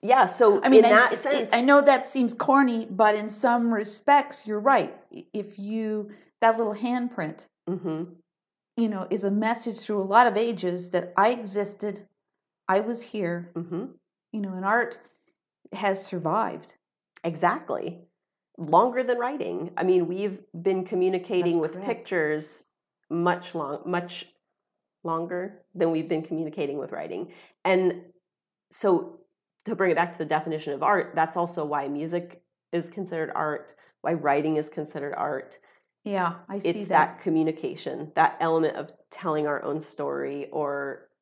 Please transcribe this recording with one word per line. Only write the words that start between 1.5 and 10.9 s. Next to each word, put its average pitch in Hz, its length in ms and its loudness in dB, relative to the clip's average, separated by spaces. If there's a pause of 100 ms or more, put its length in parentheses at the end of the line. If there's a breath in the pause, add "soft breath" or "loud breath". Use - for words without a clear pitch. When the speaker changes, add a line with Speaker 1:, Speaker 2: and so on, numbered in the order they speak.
Speaker 2:
I 240 80 4
know 285 200 8
that 277 260 6
seems 240 260 0
corny, 247 560 4
but 208 260 4
in 214 140 -4
some 233 440 2
respects, 277 720 2
you're 214 140 -4
right. 220 340 2 (220)
I-, - 180 -18
if 208 240 -10
you, 214 540 -6 (300 loud breath)
that 226 160 4
little 220 180 -2
handprint, 240 720 -6 (220)
Speaker 1:
Mm-hmm. 170 340 -4 (760)
Speaker 2:
you 226 120 0
know, 190 200 -8
is 202 140 -2
a 196 80 0
message 220 480 -2
through 208 220 -4
a - 20 -2
lot 214 240 6
of 208 80 0
ages 180 560 -2